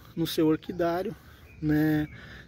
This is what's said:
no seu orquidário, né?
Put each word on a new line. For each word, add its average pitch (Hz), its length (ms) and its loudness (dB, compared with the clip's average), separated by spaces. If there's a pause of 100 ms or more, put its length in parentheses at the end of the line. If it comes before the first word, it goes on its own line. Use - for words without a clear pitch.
(160)
no 165 100 0
seu 160 220 2
orquidário, 170 680 0 (480)
né? 151 460 2 (400)